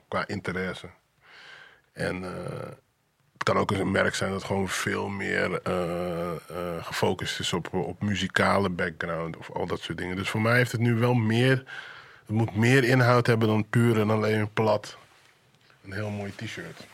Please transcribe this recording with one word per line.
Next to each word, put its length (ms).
qua 180
interesse. 600
En, 320
eh, 440
het 100
kan 140
ook 140
eens 100
een 100
merk 240
zijn 160
dat 140
gewoon 240
veel 400
meer, 540
eh, 680
eh, 540
gefocust 560
is 120
op, 220
op 280
muzikale 680
background 680
of 140
al 160
dat 140
soort 180
dingen. 180
Dus 120
voor 120
mij 160
heeft 160
het 80
nu 140
wel 200
meer 500
het 80
moet 200
meer 280
inhoud 420
hebben 220
dan 200
puur 320
en 100
alleen 420
plat 440
een 80
heel 180
mooi 260
t-shirt. 580